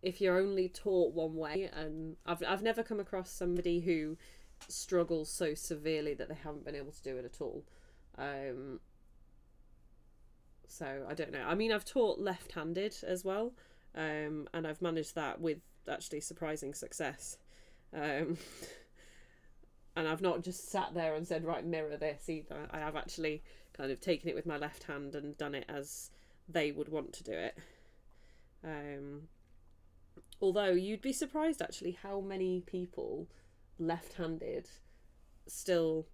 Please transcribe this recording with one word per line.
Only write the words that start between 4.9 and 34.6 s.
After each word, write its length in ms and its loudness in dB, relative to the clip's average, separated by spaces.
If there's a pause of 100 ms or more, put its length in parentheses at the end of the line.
so 240 2
severely 600 0
that 160 -4
they 60 -4
haven't 280 -8
been 120 -6
able 180 -6
to 100 -14
do 140 -2
it 80 -4
at 160 -8
all. 240 -4 (520)
Um, 600 -4 (1900)
so 420 -6
I 40 -2
don't 180 -2
know. 140 -4
I 100 4
mean, 180 4
I've 120 0
taught 340 4
left-handed 760 -2 (100)
as 180 0
well, 300 0 (420)
um, 580 -2
and 140 -2
I've 140 -2
managed 340 0
that 240 -2
with 200 0 (300)
actually 320 -4
surprising 520 -4
success. 640 -6 (560)
Um, 440 0 (800)
<laughs> 760 -20
and 120 2
I've 140 2
not 220 4
just 260 -6
sat 240 0
there 220 2
and 120 -2
said, 180 0
"Right, 200 0
mirror 320 0
this," 320 -2
either. 420 -6
I 80 -4
have 160 -2
actually 480 -2 (300)
kind 180 -2
of 100 -2
taken 280 2
it 60 0
with 100 -2
my 120 0
left 260 -4
hand 320 -4
and 220 -4
done 180 0
it 140 -2
as 400 -6 (400)
they 220 4
would 180 -2
want 240 -2
to 100 -12
do 100 -6
it. 240 -2 (1080)
Um, 600 -6 (1160)
although 300 6
you'd 300 4
be 120 2
surprised 480 2
actually 300 -2 (100)
how 180 -2
many 420 2
people 640 -4 (520)
left-handed 880 -2 (800)